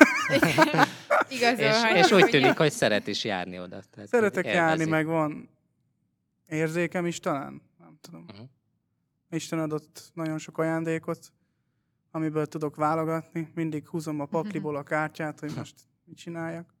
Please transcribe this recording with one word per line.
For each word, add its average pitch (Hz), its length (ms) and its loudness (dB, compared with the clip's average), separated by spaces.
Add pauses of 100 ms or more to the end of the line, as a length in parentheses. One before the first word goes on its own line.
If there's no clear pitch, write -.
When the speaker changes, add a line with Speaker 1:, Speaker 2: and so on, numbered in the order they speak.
Speaker 1:
<laughs> - 280 0
Igen. 294 500 4 (420)
Igazolhatjuk, 233 680 2
Speaker 2:
És, - 80 8
és - 60 4
úgy 190 80 8
Speaker 1:
hogy - 100 8
Speaker 2:
tűnik, 156 260 4
hogy 151 140 4
szeret 104 360 0
is 101 180 -6
járni 90 340 -6
oda. 90 100 -12
Tehát, 95 260 -18
hogy 101 120 -16
Speaker 3:
Szeretek 202 380 0
járni, 165 260 2
Speaker 2:
élvezi. 160 200 0
Speaker 3:
meg 156 160 2
van 156 420 -4 (1000)
érzékem 165 600 -2
is 170 140 -6
talán, 139 420 -6 (160)
nem 165 220 -20
tudom. 85 220 -20
Speaker 2:
Mhm. 95 200 -18 (880)
Speaker 3:
Isten 160 280 -6
adott 151 560 -6
nagyon 160 240 -6
sok - 200 -10
ajándékot, 160 720 -4 (800)
amiből 156 360 -2
tudok 151 300 -6
válogatni. 160 800 -2
Mindig 156 340 -4
húzom 156 320 -6
a 143 60 -6
pakliból 156 500 -4
a 139 60 -6
kártyát, 151 580 -4
hogy 151 160 -8
most 156 180 -10 (300)
mit 165 120 -20
csináljak. 165 640 -10